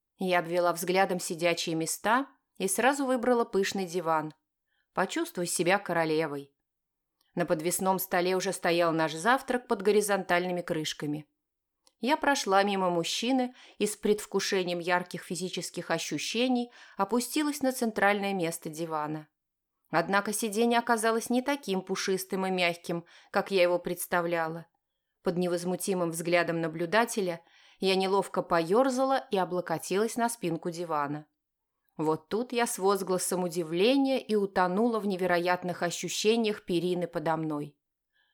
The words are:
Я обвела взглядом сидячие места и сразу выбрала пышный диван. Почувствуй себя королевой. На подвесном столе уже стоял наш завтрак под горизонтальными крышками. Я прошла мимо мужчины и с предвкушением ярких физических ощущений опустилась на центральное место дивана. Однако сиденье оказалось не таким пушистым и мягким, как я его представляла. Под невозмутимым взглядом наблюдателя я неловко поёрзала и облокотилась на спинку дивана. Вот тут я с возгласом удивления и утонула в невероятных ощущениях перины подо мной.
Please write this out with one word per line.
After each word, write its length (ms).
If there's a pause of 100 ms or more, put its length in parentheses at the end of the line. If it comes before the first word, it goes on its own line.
(180)
Я 220
обвела 320
взглядом 480
сидячие 560
места 500 (300)
и 100
сразу 400
выбрала 380
пышный 420
диван. 480 (600)
Почувствуй 520
себя 320
королевой. 760 (840)
На 120
подвесном 540
столе 340
уже 180
стоял 400
наш 200
завтрак 560
под 140
горизонтальными 800
крышками. 680 (720)
Я 160
прошла 460
мимо 280
мужчины 640 (240)
и 80
с 100
предвкушением 840
ярких 460
физических 680
ощущений 800 (260)
опустилась 640
на 120
центральное 640
место 340
дивана. 600 (640)
Однако 420
сиденье 460
оказалось 520
не 120
таким 380
пушистым 640
и 40
мягким, 540 (260)
как 200
я 120
его 160
представляла. 880 (560)
Под 160
невозмутимым 720
взглядом 500
наблюдателя 800 (400)
я 160
неловко 460
поёрзала 880
и 60
облокотилась 800
на 120
спинку 420
дивана. 560 (720)
Вот 320
тут 240
я 160
с 100
возгласом 640
удивления 760
и 160
утонула 640
в 60
невероятных 760
ощущениях 840
перины 440
подо 280
мной. 400 (580)